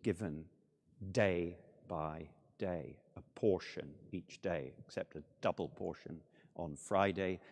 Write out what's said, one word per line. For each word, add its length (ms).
given 460
day 460
by 440
day, 400
a 80
portion 600
each 300
day, 380
except 380
a 60
double 260
portion 540
on 180
Friday, 640